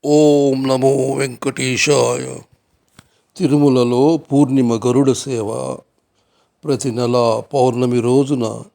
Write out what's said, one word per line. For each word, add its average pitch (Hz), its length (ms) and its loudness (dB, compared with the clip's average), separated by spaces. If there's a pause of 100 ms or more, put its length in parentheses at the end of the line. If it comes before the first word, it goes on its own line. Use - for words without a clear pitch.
ఓం 147 600 4
నమో 131 460 0
వెంకటేశాయ. 131 1300 -2 (1000)
తిరుమలలో 139 800 2
పూర్ణిమ 135 580 2
గరుడ 123 360 2
సేవ. 123 640 -6 (880)
ప్రతి 135 280 -4
నెల 120 500 0 (120)
పౌర్ణమి 123 460 0
రోజున 120 600 -2 (140)